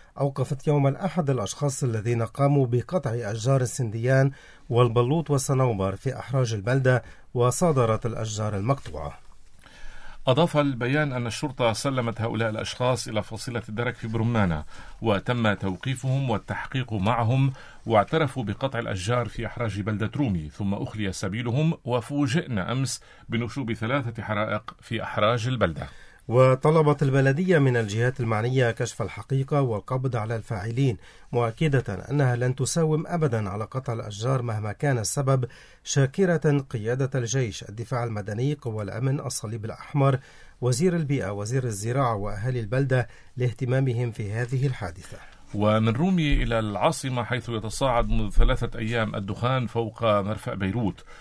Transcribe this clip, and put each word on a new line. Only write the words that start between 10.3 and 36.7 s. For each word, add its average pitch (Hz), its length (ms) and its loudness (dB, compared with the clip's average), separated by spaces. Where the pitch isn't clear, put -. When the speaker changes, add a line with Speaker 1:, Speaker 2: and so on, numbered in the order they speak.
Speaker 2:
البيان 139 560 2
أن 123 140 -2
الشرطة 120 460 0
سلمت 117 480 -2
هؤلاء 113 300 0
الأشخاص 117 580 -2
إلى 107 140 -2
فصيلة 113 460 -6
الدرك 120 260 -4
في - 140 -10
برمانة، 110 560 2
وتم 110 540 2
توقيفهم 131 760 -2
والتحقيق 113 640 -4
معهم، 120 600 2
واعترفوا 127 580 4
بقطع 113 340 -4
الأشجار 113 500 -2
في 113 180 -8
أحراج 104 340 -4
بلدة 107 360 -2
رومي، 98 320 0
ثم 101 260 -4
أخلي 104 380 -4
سبيلهم. 120 600 -2
وفوجئنا 123 880 0
أمس 131 280 -2
بنشوب 113 440 -4
ثلاثة 113 500 -4
حرائق 107 580 -4
في 110 220 -6
أحراج 110 440 0
البلدة. 107 400 -2
Speaker 1:
وطلبت 143 720 6
البلدية 139 560 4
من 131 180 6
الجهات 113 440 0
المعنية 117 500 2
كشف 117 320 -4
الحقيقة 135 580 -2
والقبض 127 560 -2
على 113 200 -4
الفاعلين، 113 600 -2
مؤكدة 120 800 0
أنها 131 260 2
لن 127 180 0
تساوم 156 520 0
أبدًا 120 420 0
على 104 160 -6
قطع 127 280 -6
الأشجار 113 500 -2
مهما 107 300 -4
كان 135 260 0
السبب، 131 460 0
شاكرة 151 720 2